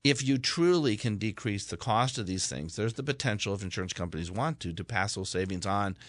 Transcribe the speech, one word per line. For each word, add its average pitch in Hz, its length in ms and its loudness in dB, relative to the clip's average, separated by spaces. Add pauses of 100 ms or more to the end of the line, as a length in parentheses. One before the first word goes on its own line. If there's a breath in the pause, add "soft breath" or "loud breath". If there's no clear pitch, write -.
If 135 180 6
you 135 160 4
truly 165 580 4
can 107 200 0
decrease 101 500 -2
the - 100 -6
cost 120 420 2
of 104 100 -2
these 92 180 0
things, 71 300 -6
there's 113 180 0
the 143 80 -4
potential, 127 520 0
if 101 100 -6
insurance 92 280 -4
companies 85 380 -4
want 131 300 -2
to, 87 120 -4
to - 120 -8
pass 98 320 0
those 95 120 -4
savings 92 380 -2
on 98 300 0 (120)